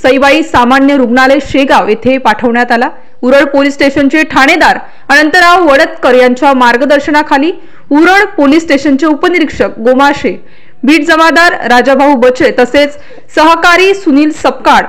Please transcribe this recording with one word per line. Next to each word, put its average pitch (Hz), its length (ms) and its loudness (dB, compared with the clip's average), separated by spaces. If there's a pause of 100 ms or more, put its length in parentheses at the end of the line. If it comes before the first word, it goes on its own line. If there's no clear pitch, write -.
सईबाई 277 400 2
सामान्य 269 540 0
रुग्णालय 262 440 2
शेगाव 269 460 0
येथे 254 300 0
पाठवण्यात 233 540 -2
आला. 240 180 0 (320)
उरळ 277 220 2
पोलीस 277 300 0
स्टेशनचे 285 500 0
ठाणेदार 285 540 0 (320)
अनंतराव 339 580 2
वडतकर 285 460 0
यांच्या 254 400 2
मार्गदर्शनाखाली 285 960 0 (400)
उरळ 359 320 4 (140)
पोलीस 302 260 2
स्टेशनचे 277 420 0
उपनिरीक्षक 302 720 -2
गोमाशे, 254 640 0 (400)
बीट 294 240 0
जमादार 330 460 2 (140)
राजाभाऊ 269 480 2
बचे 254 440 2
तसेच 285 380 0 (380)
सहकारी 339 580 2
सुनील 311 380 0
सपकाळ, 262 580 0